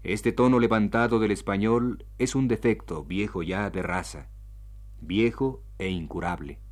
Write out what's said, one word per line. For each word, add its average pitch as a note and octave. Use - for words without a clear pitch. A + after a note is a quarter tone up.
Este G#2+
tono B2+
levantado A2+
del G#2+
español A2
es B2+
un C3+
defecto G#2+
viejo F#2+
ya F#2
de F#2
raza, F2
viejo A#2
e F#2+
incurable. E2+